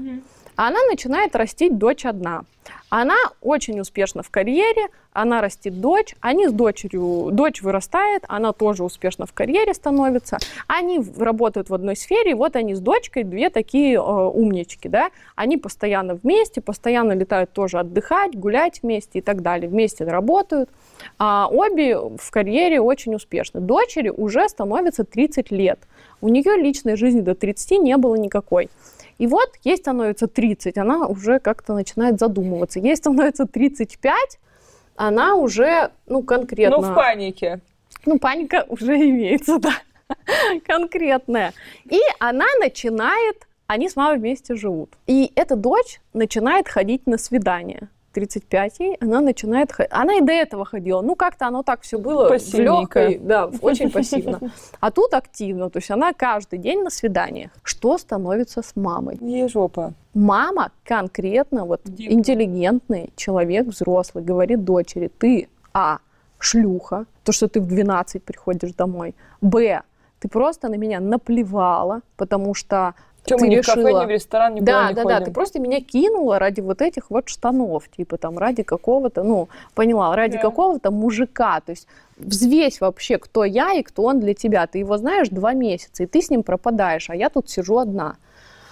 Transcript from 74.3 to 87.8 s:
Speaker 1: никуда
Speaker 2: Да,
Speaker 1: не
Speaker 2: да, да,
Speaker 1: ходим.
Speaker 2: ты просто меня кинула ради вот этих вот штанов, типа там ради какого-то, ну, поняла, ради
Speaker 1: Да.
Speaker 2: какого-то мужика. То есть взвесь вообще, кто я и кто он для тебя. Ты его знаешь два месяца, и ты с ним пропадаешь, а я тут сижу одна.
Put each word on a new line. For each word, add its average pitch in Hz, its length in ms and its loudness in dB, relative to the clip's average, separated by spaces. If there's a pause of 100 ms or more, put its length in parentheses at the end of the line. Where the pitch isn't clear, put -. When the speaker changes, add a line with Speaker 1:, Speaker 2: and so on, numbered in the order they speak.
Speaker 1:
никуда 214 180 2
Speaker 2:
Да, 208 160 4
Speaker 1:
не 196 60 -2
Speaker 2:
да, 233 100 -2
да, 233 80 2
Speaker 1:
ходим. 202 140 2
Speaker 2:
ты 175 40 -6
просто 311 300 -4
меня 262 220 -2
кинула 285 560 0
ради 196 240 0
вот 190 200 -6
этих 320 280 -4
вот 226 180 -2
штанов, 240 560 -2 (120)
типа 175 200 -8
там 165 220 -8
ради 226 240 0
какого-то, 240 600 0
ну, 196 260 0 (260)
поняла, 214 420 2
ради 220 220 0
Speaker 1:
Да. 220 40 -2
Speaker 2:
какого-то 262 480 0
мужика. 214 720 0
То - 120 -14
есть - 140 -14 (300)
взвесь 247 640 2
вообще, 190 380 0
кто - 260 -2
я 254 300 0
и 311 80 0
кто - 220 -4
он 262 160 2
для 208 140 0
тебя. 202 320 0
Ты - 120 -8
его 202 180 -2
знаешь 285 320 0
два 190 240 0
месяца, 220 500 -4
и 180 40 -2
ты 320 160 2
с - 80 -8
ним 247 120 2
пропадаешь, 185 680 -2
а 170 40 -8
я 208 140 -2
тут - 220 -4
сижу 190 260 -2
одна. 196 400 -4 (560)